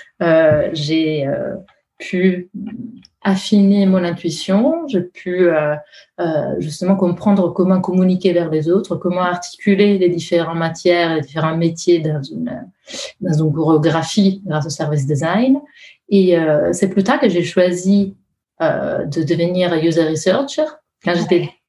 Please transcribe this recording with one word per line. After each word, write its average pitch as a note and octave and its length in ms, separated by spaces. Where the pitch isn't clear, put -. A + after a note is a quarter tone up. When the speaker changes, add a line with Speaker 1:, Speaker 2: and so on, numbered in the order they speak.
Speaker 1:
euh, D#3+ 500
j'ai, D#3 560
euh, - 280
pu F3+ 500
affiner G3 640
mon F#3 180
intuition, G3 840
j'ai G#3 100
pu, F3+ 480
euh, D3+ 280
euh, D3+ 400
justement F3+ 380
comprendre F3+ 560
comment F#3 260
communiquer F#3 540
vers E3+ 160
les D#3 180
autres, F3+ 300
comment F3+ 240
articuler G3 760
les F3+ 120
différentes E3+ 480
matières, E3 580
les D3+ 60
différents D#3+ 340
métiers E3 440
dans D3+ 220
une, - 460
dans D#3+ 240
une D3+ 80
chorégraphie D#3+ 920
grâce D3+ 200
au E3 40
service D3 380
design. G3 540
Et, F#3 280
euh, D#3+ 360
c'est F#3 160
plus F#3+ 140
tard C#4+ 180
que A#3 80
j'ai F3 160
choisi, F#3 720
euh, - 440
de D#3 180
devenir E3+ 500
user D#3+ 300
researcher. F#3+ 600
Quand F3 100
j'étais, E3+ 240
Speaker 2:
Ouais. D3+ 140